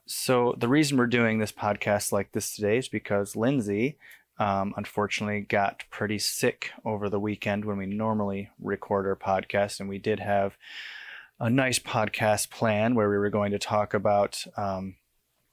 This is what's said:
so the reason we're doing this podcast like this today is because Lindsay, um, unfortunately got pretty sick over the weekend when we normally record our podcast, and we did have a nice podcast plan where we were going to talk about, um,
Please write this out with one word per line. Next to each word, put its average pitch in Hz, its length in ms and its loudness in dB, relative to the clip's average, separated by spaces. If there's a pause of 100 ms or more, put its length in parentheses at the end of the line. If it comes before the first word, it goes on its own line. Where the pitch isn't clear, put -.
so 123 520 2
the 120 120 0
reason 143 280 4
we're 123 100 4
doing 113 320 2
this 107 120 -2
podcast 104 640 0
like 101 180 0
this - 240 -4
today 104 220 2
is 127 100 -2
because 101 480 -2
Lindsay, 113 640 0 (400)
um, 98 400 0
unfortunately 104 640 -2
got 101 480 0
pretty 104 280 -4
sick - 540 -2 (140)
over 104 240 -2
the 101 100 0
weekend 104 460 -2
when 101 120 -4
we 95 80 -4
normally 101 720 -2
record 98 480 -2
our 98 120 0
podcast, 101 640 0
and 98 80 -8
we 98 80 -6
did 107 240 -2
have 98 340 0 (880)
a 117 80 0
nice 127 280 2
podcast 107 720 0
plan 113 460 2
where 104 140 4
we 101 80 4
were 101 120 2
going 104 220 0
to 101 80 0
talk 104 340 0
about, 101 520 2 (100)
um, 95 400 -6 (580)